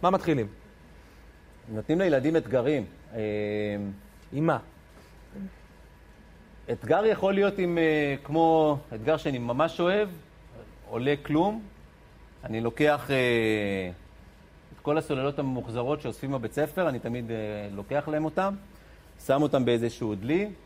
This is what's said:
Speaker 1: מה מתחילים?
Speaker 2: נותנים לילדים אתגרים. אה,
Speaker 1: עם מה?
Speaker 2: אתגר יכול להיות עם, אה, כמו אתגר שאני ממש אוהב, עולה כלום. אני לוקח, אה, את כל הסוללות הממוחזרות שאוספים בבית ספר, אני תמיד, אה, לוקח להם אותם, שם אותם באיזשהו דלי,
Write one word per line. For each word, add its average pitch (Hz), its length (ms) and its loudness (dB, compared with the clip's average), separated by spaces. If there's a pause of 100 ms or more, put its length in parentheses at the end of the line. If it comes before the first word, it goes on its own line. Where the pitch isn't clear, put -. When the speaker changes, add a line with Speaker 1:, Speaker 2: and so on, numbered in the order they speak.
Speaker 1:
מה 180 80 4
מתחילים? 156 360 2 (1200)
Speaker 2:
נותנים 110 300 -2
לילדים 160 380 2
אתגרים. 127 480 2 (300)
אה, 113 60 -6 (1120)
Speaker 1:
עם 147 140 -2
מה? 143 120 2 (2250)
Speaker 2:
אתגר 160 340 0
יכול 196 280 2
להיות 196 240 2
עם, 175 200 0
אה, 151 360 2 (100)
כמו 156 540 4 (160)
אתגר 127 220 2
שאני 139 220 -4
ממש 127 420 -2
אוהב, 196 280 2 (800)
עולה 127 340 0
כלום. 196 400 4 (840)
אני 113 160 -2
לוקח, 139 500 2
אה, 110 800 2 (880)
את - 40 -20
כל 147 160 0
הסוללות 143 400 -2
הממוחזרות 127 640 -2
שאוספים 135 320 -6
בבית 117 200 -4
ספר, 156 360 0
אני 127 100 -2
תמיד, 117 320 -6
אה, 113 60 -4 (360)
לוקח 135 360 -4
להם 151 160 -2
אותם, 190 300 -2 (720)
שם 139 160 4
אותם 139 220 2
באיזשהו 117 500 0
דלי, 156 360 0 (160)